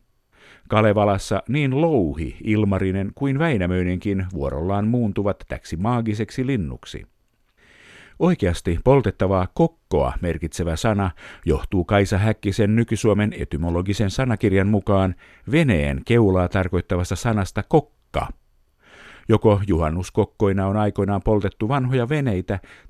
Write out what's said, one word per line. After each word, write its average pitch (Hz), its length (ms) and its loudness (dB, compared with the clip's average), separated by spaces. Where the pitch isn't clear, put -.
Kalevalassa 104 800 2
niin 135 320 0
Louhi, 82 640 0
Ilmarinen 98 680 0
kuin 135 240 -2
Väinämöinenkin 92 920 0
vuorollaan 85 560 -2
muuntuvat 101 600 -2
täksi - 280 -10
maagiseksi 113 720 -2
linnuksi. 78 600 -6
Oikeasti 92 640 0
poltettavaa 98 720 2
kokkoa 73 640 0
merkitsevä 82 560 -4
sana 101 340 0
johtuu 85 380 0
Kaisa 101 340 2
Häkkisen 107 580 0
Nykysuomen 107 640 2
etymologisen 87 720 -2
sanakirjan 101 580 0
mukaan 95 460 2
veneen 80 520 2
keulaa 95 440 4
tarkoittavasta 90 680 -2
sanasta 104 520 -2
kokka. - 600 -2
Joko 104 360 4
juhannuskokkoina 95 1000 0
on 98 100 0
aikoinaan 101 480 -2
poltettu 107 440 -2
vanhoja 127 400 0
veneitä, 113 500 -2